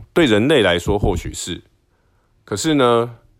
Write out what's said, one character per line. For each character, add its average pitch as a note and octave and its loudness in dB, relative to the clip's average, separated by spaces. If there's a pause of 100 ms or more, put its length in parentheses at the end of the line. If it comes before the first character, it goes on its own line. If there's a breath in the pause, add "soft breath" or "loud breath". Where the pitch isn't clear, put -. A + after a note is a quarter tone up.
(120)
对 E3+ 2
人 A2 2
类 D3 4
来 F2 2
说 G2+ -2
或 G2 -2
许 D#2 -8
是， - -12 (840)
可 - -8
是 D#3 -2
呢， A#2+ 2 (220)